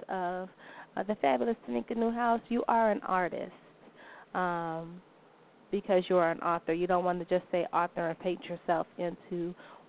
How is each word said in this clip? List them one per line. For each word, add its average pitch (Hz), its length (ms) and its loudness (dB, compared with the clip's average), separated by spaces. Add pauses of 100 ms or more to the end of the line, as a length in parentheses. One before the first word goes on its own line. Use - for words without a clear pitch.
(100)
of, 185 400 -4 (460)
uh, 196 80 -2
the 208 180 -2
fabulous 240 340 4 (100)
Tanika 240 300 -2
Newhouse, 233 520 2
you 240 200 0
are 226 220 4
an 202 140 0
artist, 180 480 -2 (800)
um, 170 640 -4 (680)
because 190 380 2
you 185 100 6
are 165 140 4
an - 80 -4
author. 170 340 0
You 175 120 0
don't 180 180 4
want 180 160 0
to 170 40 -6
just 180 260 0
say 175 220 0
author 170 360 0
and 160 100 -6
paint 180 260 -4
yourself 170 420 -2 (120)
into 175 560 -6 (340)